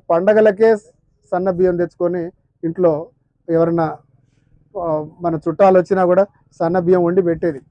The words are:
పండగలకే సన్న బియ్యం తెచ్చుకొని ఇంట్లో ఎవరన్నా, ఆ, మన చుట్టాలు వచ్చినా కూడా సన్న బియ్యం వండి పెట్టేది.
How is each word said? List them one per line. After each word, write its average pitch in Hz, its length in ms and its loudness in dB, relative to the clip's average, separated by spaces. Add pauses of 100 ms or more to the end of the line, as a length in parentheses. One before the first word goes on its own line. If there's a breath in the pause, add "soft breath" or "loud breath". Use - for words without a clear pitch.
(100)
పండగలకే 214 640 2 (540)
సన్న 185 200 -2
బియ్యం 180 260 0
తెచ్చుకొని 175 540 -4 (340)
ఇంట్లో 165 460 -2 (380)
ఎవరన్నా, 165 500 -2 (840)
ఆ, 156 240 -4 (140)
మన 170 180 -4 (100)
చుట్టాలు 185 300 4
వచ్చినా 185 260 0
కూడా 180 220 2 (260)
సన్న 175 260 -2
బియ్యం 180 260 2
వండి 180 180 0
పెట్టేది. 165 380 -4 (100)